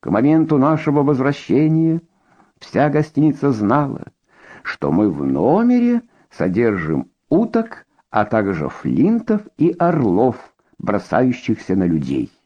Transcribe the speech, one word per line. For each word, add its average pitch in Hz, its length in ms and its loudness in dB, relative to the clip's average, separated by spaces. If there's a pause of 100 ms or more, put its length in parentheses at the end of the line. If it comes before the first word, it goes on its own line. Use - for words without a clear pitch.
К - 100 -6
моменту 151 480 2
нашего 147 440 2
возвращения — 151 960 0 (600)
Вся 143 300 -2
гостиница 147 600 0
знала, 123 540 -2 (580)
что - 300 -4
мы 101 180 2
в 71 140 -6
номере 233 760 2 (280)
содержим 90 800 -2 (180)
уток, 226 580 -2 (240)
а 107 140 0
также 98 440 -2
флинтов 208 760 0 (140)
и 170 220 0
орлов, 127 580 2 (420)
бросающихся 110 960 -2
на 95 100 0
людей. 69 460 -2 (160)